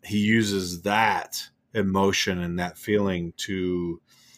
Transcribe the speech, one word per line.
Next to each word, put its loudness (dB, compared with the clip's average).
he 0
uses 2
that 0
emotion 2
and -4
that -4
feeling 0
to, -4